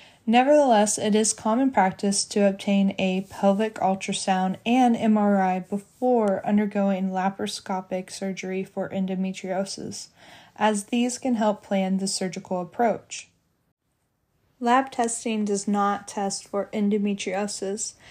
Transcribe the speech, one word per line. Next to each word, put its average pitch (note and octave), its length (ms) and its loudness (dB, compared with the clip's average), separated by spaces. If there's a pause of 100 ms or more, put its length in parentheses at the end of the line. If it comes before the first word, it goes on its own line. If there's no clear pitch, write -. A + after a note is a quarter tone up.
(280)
Nevertheless, B3 720 6
it G#3+ 180 2
is A3 160 2
common B3+ 400 0
practice G3 540 0
to G3+ 220 2
obtain G3 520 0
a F#3+ 300 0
pelvic G3+ 460 0
ultrasound F#3+ 920 -2
and A#3+ 320 4
M G#3+ 200 2
R G3+ 240 4
I F#3 180 0
before G#3 880 -2
undergoing G3 640 0
laparoscopic F#3+ 1000 -6
surgery F#3+ 540 -8
for G3 240 -8
endometriosis, F#3+ 1200 -6 (500)
as G#3 280 0
these A#3+ 320 -2
can B3+ 180 -2
help G#3 280 0
plan F#3+ 340 0
the F#3+ 100 -2
surgical F#3 540 -6
approach. F3+ 680 -4 (1300)
Lab B3+ 300 2
testing A#3 560 -2
does G3+ 220 -2
not G3+ 400 0
test G3 400 -6
for G3 240 -4
endometriosis. G3+ 1200 -2 (180)